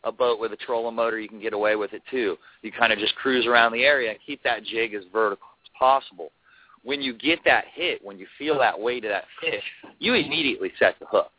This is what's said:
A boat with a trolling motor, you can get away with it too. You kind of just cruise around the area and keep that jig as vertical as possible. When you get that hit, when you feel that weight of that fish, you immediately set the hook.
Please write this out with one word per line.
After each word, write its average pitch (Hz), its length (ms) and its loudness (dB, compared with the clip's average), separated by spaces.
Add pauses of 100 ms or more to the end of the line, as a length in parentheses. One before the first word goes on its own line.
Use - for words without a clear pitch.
A 117 80 -4
boat 120 280 0
with 110 140 -4
a 104 40 -12
trolling 117 380 -4
motor, 113 240 -2
you 107 100 -10
can 107 120 -18
get 107 120 -4
away 107 220 2
with 104 180 -4
it 98 180 -14
too. 110 260 -2 (240)
You 110 100 -10
kind 113 220 2
of 104 60 -2
just 107 160 -2
cruise 127 320 0
around 117 240 4
the 120 140 -2
area 131 260 2
and 104 140 -12
keep 143 180 -12
that 113 200 -2
jig 110 300 -4
as 101 180 -8
vertical 104 360 0 (160)
as - 140 -20
possible. 127 540 2 (520)
When 143 180 -4
you 131 140 -4
get 143 300 0
that 123 280 4
hit, 160 320 -6
when 98 140 -14
you 95 80 -18 (100)
feel 143 220 0
that 101 200 4
weight 120 260 -2
of 107 40 -4
that 95 160 -2 (160)
fish, 147 220 -4 (340)
you 226 160 0
immediately 147 640 0
set 98 220 4
the - 80 -18
hook. - 320 2